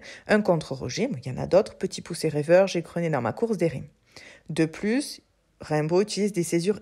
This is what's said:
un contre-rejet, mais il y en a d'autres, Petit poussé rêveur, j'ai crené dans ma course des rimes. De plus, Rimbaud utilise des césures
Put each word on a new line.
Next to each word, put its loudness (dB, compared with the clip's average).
un 4
contre-rejet, 0
mais -6
il -6
y -6
en -6
a -4
d'autres, 4
Petit -6
poussé -4
rêveur, 4
j'ai -4
crené -4
dans 0
ma 0
course -2
des 0
rimes. -6
De 2
plus, -4
Rimbaud 0
utilise 0
des -2
césures 0